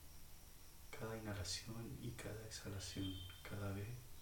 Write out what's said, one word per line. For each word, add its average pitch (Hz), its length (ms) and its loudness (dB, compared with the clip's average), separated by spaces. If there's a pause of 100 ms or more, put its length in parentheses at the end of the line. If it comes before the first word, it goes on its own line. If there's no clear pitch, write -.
(920)
cada 110 280 0
inhalación 107 840 2
y 120 120 2
cada - 340 0
exhalación, 98 680 2 (300)
cada 98 300 2
vez 101 160 4 (340)